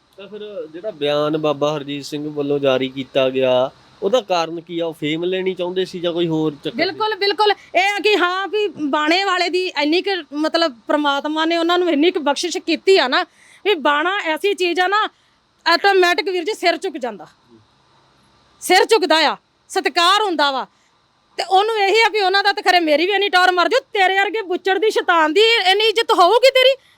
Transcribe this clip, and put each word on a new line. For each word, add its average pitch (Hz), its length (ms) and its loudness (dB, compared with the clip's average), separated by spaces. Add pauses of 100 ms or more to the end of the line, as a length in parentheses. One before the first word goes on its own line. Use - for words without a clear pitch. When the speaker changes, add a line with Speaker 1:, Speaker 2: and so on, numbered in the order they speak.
(160)
Speaker 1:
ਤਾਂ 403 120 -20
ਫਿਰ 202 440 -12
ਜਿਹੜਾ 180 180 -10
ਬਿਆਨ 147 480 0
ਬਾਬਾ 147 380 0
ਹਰਜੀਤ 143 280 -10
ਸਿੰਘ 151 260 -8
ਵੱਲੋਂ 143 280 -2
ਜਾਰੀ 131 300 2
ਕੀਤਾ 131 420 -2
ਗਿਆ, 131 400 2 (320)
ਉਹਦਾ 208 180 2
ਕਾਰਨ 170 400 -4
ਕੀ 165 180 -10
ਆ? 170 80 -4
ਉਹ 160 60 -6
ਫੇਮ 156 320 -4
ਲੈਣੀ 185 300 -2
ਚਾਹੁੰਦੇ 180 300 -4
ਸੀ 180 160 -10
ਜਾਂ 170 120 -2
ਕੋਈ 170 160 -2
ਹੋਰ 156 240 0
ਚੱਕਰ 143 180 -10
ਸੀ? 233 60 -12
Speaker 2:
ਬਿਲਕੁਲ, 403 380 -4
ਬਿਲਕੁਲ। 403 380 0 (220)
ਇਹ 392 180 2
ਆ 403 60 -6
ਕਿ 403 180 2
ਹਾਂ 359 320 -2
ਵੀ 415 200 -2
ਬਾਣੇ 302 560 -2
ਵਾਲੇ 359 240 0
ਦੀ 359 180 -2
ਇੰਨੀ 302 360 -2
ਕੁ, 359 340 -6
ਮਤਲਬ, 311 400 0 (100)
ਪ੍ਰਮਾਤਮਾ 302 580 -2
ਨੇ 330 120 0
ਉਹਨਾਂ 339 220 0
ਨੂੰ 359 120 0
ਇੰਨੀ 311 200 2
ਕੁ 349 100 -4
ਬਖਸ਼ਿਸ਼ 285 380 -4
ਕੀਤੀ 370 400 2
ਆ 277 100 2
ਨਾ, 320 140 0 (420)
ਵੀ 403 100 2
ਬਾਣਾ 311 440 0
ਐਸੀ 320 360 -2
ਚੀਜ਼ 349 260 -2
ਆ 359 80 2
ਨਾ, 403 200 0 (600)
ਆਟੋਮੈਟਿਕ 349 600 2
ਵੀਰ 359 160 -4
ਜੀ 415 100 -4
ਸਿਰ 339 220 0
ਝੁਕ 330 200 -8
ਜਾਂਦਾ, 214 300 -10 (1300)
ਸਿਰ 381 240 0
ਝੁਕਦਾ 339 320 2 (160)
ਆ, 185 40 -8 (320)
ਸਤਿਕਾਰ 370 540 0
ਹੁੰਦਾ 330 280 0
ਵਾ। 247 160 -6 (680)
ਤੇ - 140 -6
ਉਹਨੂੰ 427 280 2
ਇਹੀ 403 220 2
ਆ 453 80 4
ਵੀ 427 120 -2
ਉਹਨਾਂ 392 240 2
ਦਾ 403 80 2
ਤਾਂ 403 100 -6
ਖਰੇ 359 180 4
ਮੇਰੀ 320 260 2
ਵੀ 403 60 -2
ਇੰਨੀ 392 160 0
ਟੌਰ 370 240 4
ਮਰ 349 160 0
ਜਾਊ, 453 120 2
ਤੇਰੇ 381 380 0
ਵਰਗੇ 392 240 -2
ਬੁੱਚੜ 370 360 -2
ਦੀ, 415 120 2
ਸ਼ੈਤਾਨ 330 420 2
ਦੀ 381 80 2
ਇੰਨੀ 427 440 4
ਇੱਜ਼ਤ 453 280 0
ਹੋਊਗੀ 427 380 6
ਤੇਰੀ? 523 260 4 (220)